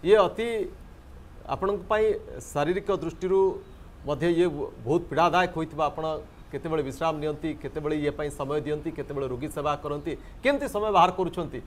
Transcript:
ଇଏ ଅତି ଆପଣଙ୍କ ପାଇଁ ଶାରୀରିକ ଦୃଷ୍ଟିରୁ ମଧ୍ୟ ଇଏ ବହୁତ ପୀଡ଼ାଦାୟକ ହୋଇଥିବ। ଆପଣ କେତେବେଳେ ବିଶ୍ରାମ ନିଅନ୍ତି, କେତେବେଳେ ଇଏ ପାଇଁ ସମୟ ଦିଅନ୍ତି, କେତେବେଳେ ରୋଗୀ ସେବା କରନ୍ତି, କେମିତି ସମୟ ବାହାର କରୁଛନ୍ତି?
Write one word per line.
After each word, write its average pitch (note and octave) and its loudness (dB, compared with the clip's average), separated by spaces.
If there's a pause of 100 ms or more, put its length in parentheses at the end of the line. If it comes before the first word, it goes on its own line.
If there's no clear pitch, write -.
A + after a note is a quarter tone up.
ଇଏ G3+ 10
ଅତି A3 2 (960)
ଆପଣଙ୍କ F#3+ 0
ପାଇଁ A3 4 (360)
ଶାରୀରିକ F3 0
ଦୃଷ୍ଟିରୁ F3+ 2 (680)
ମଧ୍ୟ C#3+ 0
ଇଏ F3 6 (380)
ବହୁତ E3 2
ପୀଡ଼ାଦାୟକ F3 4
ହୋଇଥିବ। D#3+ -4
ଆପଣ D#3 -2 (460)
କେତେବେଳେ D#3 -2
ବିଶ୍ରାମ D#3+ -2
ନିଅନ୍ତି, D3+ -2 (120)
କେତେବେଳେ D3+ -4
ଇଏ C#3+ 2
ପାଇଁ D3+ -4
ସମୟ C#3+ -2
ଦିଅନ୍ତି, D3+ -4
କେତେବେଳେ C#3 -4
ରୋଗୀ B2 -4
ସେବା D3 -2 (100)
କରନ୍ତି, D3 -4 (280)
କେମିତି C#4 2
ସମୟ G#3 -2
ବାହାର F3+ 8
କରୁଛନ୍ତି? D#3+ -4